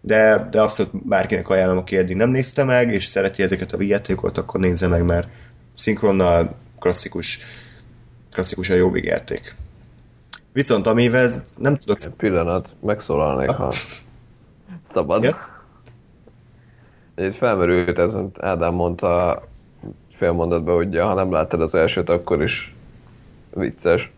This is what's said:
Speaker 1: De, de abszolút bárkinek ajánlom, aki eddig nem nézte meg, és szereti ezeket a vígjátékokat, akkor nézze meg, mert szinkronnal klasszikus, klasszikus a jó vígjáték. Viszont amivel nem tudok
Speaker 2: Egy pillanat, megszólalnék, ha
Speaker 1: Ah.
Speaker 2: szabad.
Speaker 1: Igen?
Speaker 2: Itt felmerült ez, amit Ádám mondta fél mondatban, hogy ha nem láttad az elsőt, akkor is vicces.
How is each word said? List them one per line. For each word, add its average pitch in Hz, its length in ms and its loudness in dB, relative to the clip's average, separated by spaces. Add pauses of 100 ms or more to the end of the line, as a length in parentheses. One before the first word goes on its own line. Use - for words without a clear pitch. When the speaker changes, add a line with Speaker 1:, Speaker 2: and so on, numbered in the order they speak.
Speaker 1:
De, 107 500 4
de - 100 2
abszolút - 460 -2
bárkinek 95 420 0
ajánlom, 92 280 2
aki 92 200 -2
eddig 90 180 0
nem 113 140 2
nézte 131 340 0
meg, 123 280 2
és 98 140 -2
szereti 98 380 0
ezeket 92 300 -2
a - 40 -6
vígjátékokat, 101 600 -2
akkor - 220 -4
nézze 90 280 0
meg, 87 180 2
mert 85 220 0 (480)
szinkronnal 92 800 2 (240)
klasszikus, - 600 -4 (920)
klasszikus 92 380 -4
a 92 60 2
jó 92 160 4
vígjáték. - 640 -4 (1000)
Viszont 113 340 2
amivel 120 420 4 (280)
nem 139 180 0
tudok 104 260 -2
Speaker 2:
Egy 87 160 -6
pillanat, 90 520 0 (120)
megszólalnék, 73 680 -2
ha - 160 -2
Speaker 1:
Ah. - 80 -4 (1200)
Speaker 2:
szabad. 92 320 0
Speaker 1:
Igen? 127 120 0 (1800)
Speaker 2:
Itt 95 200 -4
felmerült 90 640 2
ez, 87 140 2
amit 95 300 -6
Ádám 85 300 0
mondta 87 680 0 (760)
fél 87 140 0
mondatban, 85 440 0
hogy 85 220 0
ha 95 160 2
nem 92 180 0
láttad 80 300 0
az 80 140 -2
elsőt, 82 340 0
akkor 85 340 0
is - 300 -6 (800)
vicces. 87 640 -2